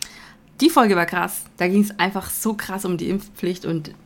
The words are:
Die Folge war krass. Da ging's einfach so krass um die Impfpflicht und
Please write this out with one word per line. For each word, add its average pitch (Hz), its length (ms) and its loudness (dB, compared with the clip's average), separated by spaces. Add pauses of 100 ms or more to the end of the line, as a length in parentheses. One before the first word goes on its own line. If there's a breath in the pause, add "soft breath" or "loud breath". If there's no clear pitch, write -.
(600 loud breath)
Die 294 80 6
Folge 233 280 6
war 170 80 2
krass. 180 400 -4 (120)
Da 180 120 0
ging's 202 300 4
einfach 190 300 -2
so - 240 -4
krass 196 300 -8
um 180 140 -2
die 165 120 -4
Impfpflicht 185 560 -6
und 160 280 -6 (120)